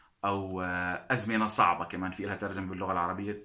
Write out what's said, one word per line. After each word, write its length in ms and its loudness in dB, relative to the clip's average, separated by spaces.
أو، 360 0
آه، 500 -2
أزمنة 360 2
صعبة، 380 4
كمان 260 -4
في 140 -6
لها 100 -4
ترجمة 340 -4
باللغة 220 -2
العربية، 540 0